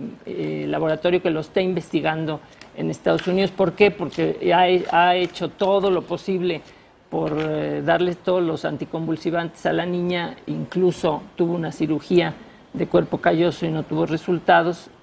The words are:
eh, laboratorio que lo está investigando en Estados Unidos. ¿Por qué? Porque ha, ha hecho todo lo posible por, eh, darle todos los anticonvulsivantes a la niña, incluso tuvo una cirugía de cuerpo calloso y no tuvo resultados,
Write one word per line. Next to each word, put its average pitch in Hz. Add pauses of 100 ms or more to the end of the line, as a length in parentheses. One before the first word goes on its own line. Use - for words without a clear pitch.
(260)
eh, 151
laboratorio 156
que 180
lo 156
está 190
investigando 160 (360)
en 165
Estados 165
Unidos. 185
¿Por 180
qué? 208
Porque 165
ha, 180
ha 180
hecho 175
todo 196
lo 175
posible 175 (480)
por, 160
eh, 151
darle 170
todos 180
los 160
anticonvulsivantes 165
a 160
la 165
niña, 175 (100)
incluso 160 (140)
tuvo 170
una 165
cirugía 160 (400)
de 160
cuerpo 170
calloso 170
y 165
no 156
tuvo 160
resultados, 170 (120)